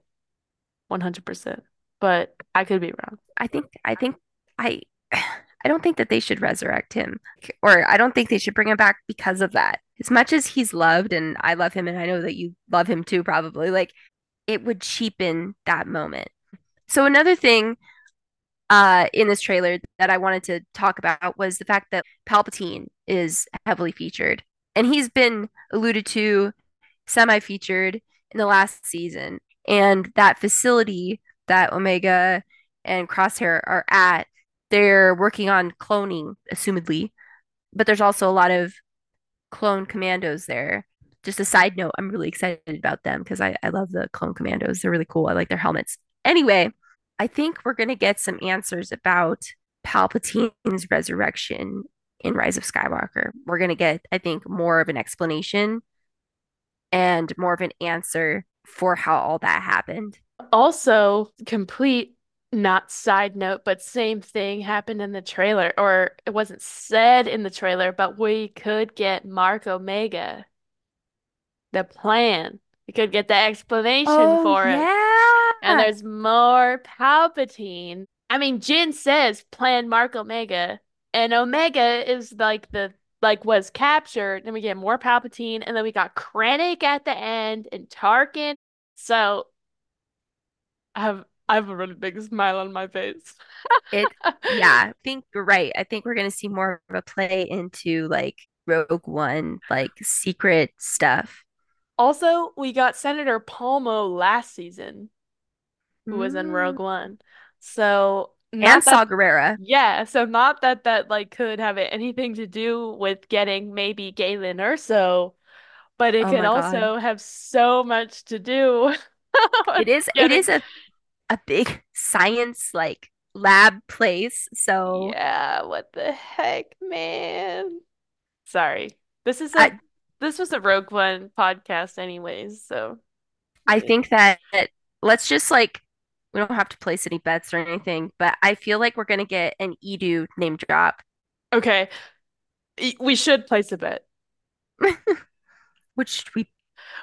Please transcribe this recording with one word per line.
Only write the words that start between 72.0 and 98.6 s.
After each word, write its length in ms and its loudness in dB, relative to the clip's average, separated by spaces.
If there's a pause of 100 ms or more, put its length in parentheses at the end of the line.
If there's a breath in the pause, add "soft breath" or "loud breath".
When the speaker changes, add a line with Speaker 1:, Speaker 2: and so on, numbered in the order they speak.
Speaker 1:
We 80 -20
could 180 0
get 160 0
the 60 4
explanation 1000 2
Speaker 2:
Oh, 20 4
Speaker 1:
for 300 2
it. 220 2 (720)
Speaker 2:
yeah. 0 -
Speaker 1:
And 180 4
there's 220 0
more 800 4
Palpatine. 1200 -2 (240)
I 80 2
mean, 220 -2
Jin 320 0
says, 580 0
"Plan 380 0
Mark 280 0
Omega," 640 -6 (340)
and 200 0
Omega 760 2
is, 280 -6
like, 320 -2
the, 240 -6 (280)
like, 220 2
was 260 2
captured, 720 0
and 100 -10
we 60 -8
get 160 -4
more 220 -2
Palpatine, 680 -2
and 100 -6
then 80 -2
we 80 -6
got 240 -2
Krennic 640 -2
at 220 0
the 120 -4
end 560 -6
and 180 -14
Tarkin. 680 0 (400)
So 520 0 (1500)
I 80 -8
have, 220 -4 (240)
I 80 4
have 120 -2
a 80 -10
really 180 -8
big 280 -10
smile 360 -2
on 140 -8
my 160 -10
face. 460 -10 (580 loud breath)
Speaker 2:
It, 200 0 (120)
Speaker 1:
<laughs> 240 -4
Speaker 2:
yeah, 220 4 (200)
I 20 -16 (120)
think 200 -8 (100)
you're 100 -6
right. 320 2
I 80 -4
think 200 -8
we're 100 -6
gonna 160 -4
see 180 -10
more 400 -4
of 80 -8
a 60 -6
play 460 -4
into, 600 -6
like, 280 -4 (300)